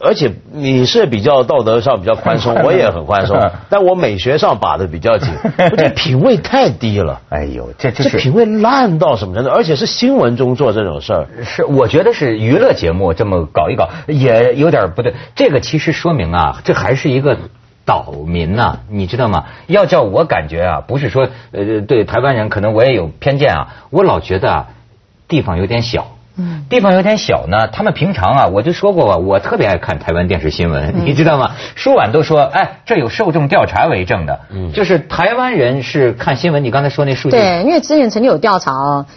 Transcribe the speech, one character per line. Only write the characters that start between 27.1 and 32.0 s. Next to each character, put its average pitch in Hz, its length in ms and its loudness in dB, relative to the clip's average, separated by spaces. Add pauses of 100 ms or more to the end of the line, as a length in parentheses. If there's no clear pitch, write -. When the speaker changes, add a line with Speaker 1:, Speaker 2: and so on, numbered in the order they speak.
Speaker 2:
小 73 280 -2
呢， 107 220 0
他 - 140 -6
们 208 100 0
平 185 220 -2
常 95 180 0
啊， 131 140 4
我 95 160 0
就 160 100 0
说 196 220 0
过 156 120 2
吧， 95 120 2
我 98 200 2
特 - 200 -4
别 135 80 2
爱 95 100 2
看 82 220 -6
台 82 160 -4
湾 87 120 0
电 90 140 -2
视 78 80 -4
新 85 220 -2
闻， 73 260 -2
Speaker 3:
嗯。 - 80 -2
Speaker 2:
你 143 80 0
知 135 100 2
道 156 140 4
吗？ 127 140 0 (240)
舒 - 180 0
婉 147 200 2